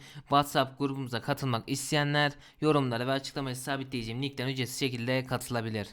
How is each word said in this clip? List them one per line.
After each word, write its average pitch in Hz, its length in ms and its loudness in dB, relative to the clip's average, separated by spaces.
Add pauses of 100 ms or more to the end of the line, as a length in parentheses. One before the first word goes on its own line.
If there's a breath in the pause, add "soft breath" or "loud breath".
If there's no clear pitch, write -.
(200 loud breath)
WhatsApp 143 580 2
grubumuza 135 420 -2
katılmak 135 480 -2
isteyenler 147 640 2 (280 loud breath)
yorumlara 131 460 4
ve 131 60 0
açıklamaya 139 420 -4
sabitleyeceğim 131 680 -4
linkten 135 260 -2
ücretsiz 131 320 -2
şekilde 127 440 0
katılabilir. 113 680 -2